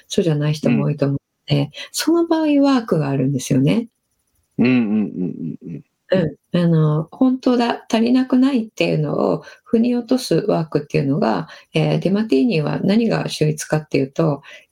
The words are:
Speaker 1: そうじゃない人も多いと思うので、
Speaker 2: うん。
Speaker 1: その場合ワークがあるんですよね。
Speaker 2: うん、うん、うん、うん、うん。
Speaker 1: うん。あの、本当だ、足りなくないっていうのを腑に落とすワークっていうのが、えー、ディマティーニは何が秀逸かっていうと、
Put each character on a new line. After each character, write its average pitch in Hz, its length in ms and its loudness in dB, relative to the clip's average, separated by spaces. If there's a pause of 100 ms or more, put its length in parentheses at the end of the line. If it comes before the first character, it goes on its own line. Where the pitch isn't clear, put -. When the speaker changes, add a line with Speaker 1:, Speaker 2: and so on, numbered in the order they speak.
Speaker 1:
そ - 140 -4
う 185 40 2
じ 170 60 0
ゃ 151 40 0
な 147 160 0
い - 20 0
人 - 160 -2
も 143 160 2
多 147 60 0
い 147 80 -4
と 139 80 0
思 139 80 0
う 139 40 -2 (320)
の 147 60 2
で、 143 60 2
Speaker 2:
う - 20 -2
ん。 143 60 -8 (220)
Speaker 1:
そ - 200 -2
の 339 140 2
場 330 120 0
合 - 20 -2 (220)
ワ 277 140 4
ー 233 60 0
ク 185 160 0
が 143 100 0
あ 139 80 0
る 135 100 0
ん 143 60 0
で 131 80 -2
す - 140 -2
よ 131 60 4
ね。 202 280 0 (680)
Speaker 2:
う - 40 4
ん、 117 40 4
う - 20 4
ん、 127 40 4
う - 20 4
ん、 123 60 4 (120)
う 107 40 2 (280)
ん、 - 320 -8 (100)
う - 60 -14
ん。 147 100 -12 (280)
Speaker 1:
う 180 280 -2 (140)
ん。 - 40 0
あ 175 120 2
の、 156 420 0
本 262 280 0
当 254 180 0
だ、 240 340 -2
足 226 120 2
り 240 100 2
な 254 140 2
く 254 100 0
な 262 160 4
い 226 120 0
っ - 40 -12
て - 180 -4
い 170 80 0
う 160 40 0
の 151 340 0
を 160 100 -4 (220)
腑 - 140 0
に 240 180 0
落 240 100 -6
と 254 120 2
す - 280 -2
ワ 170 140 0
ー 160 60 -4
ク 156 140 -2
っ - 20 -6
て - 160 -4
い - 20 0
う 143 60 -2
の 139 120 0
が、 135 300 -2 (240)
え 156 240 2
ー、 - 20 0
デ 175 120 0
ィ - 20 0
マ 208 120 2
テ 240 120 0
ィ 269 60 2
ー - 20 2
ニ 190 160 0
は 151 240 -2
何 214 240 2
が 156 200 -2
秀 151 200 -2
逸 151 160 -4
か 156 140 -2
っ 156 100 -8
て - 80 -2
い 139 60 2
う 135 60 -4
と、 147 340 -2 (300)